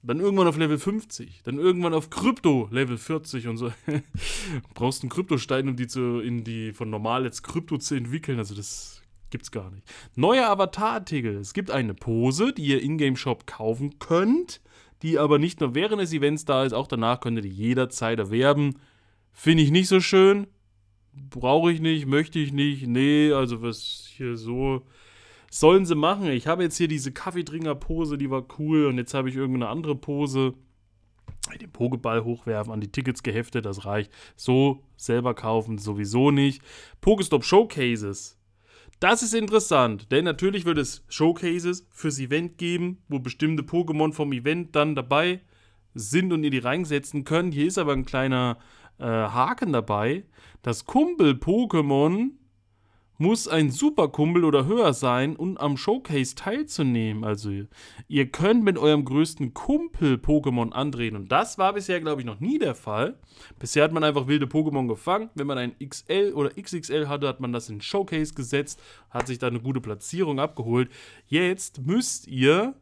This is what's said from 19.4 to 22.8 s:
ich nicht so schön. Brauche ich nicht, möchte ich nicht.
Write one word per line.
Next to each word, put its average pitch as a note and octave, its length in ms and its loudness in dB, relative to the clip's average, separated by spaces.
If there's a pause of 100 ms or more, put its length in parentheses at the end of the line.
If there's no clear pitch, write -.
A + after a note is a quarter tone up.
ich C#3+ 80 6
nicht F#3 200 4
so F#3+ 100 6
schön. G3 480 6 (840)
Brauche D3 440 4
ich D#3+ 80 -2
nicht, D#3+ 240 0
möchte D#3 340 0
ich C#3+ 140 -2
nicht. C#3 340 0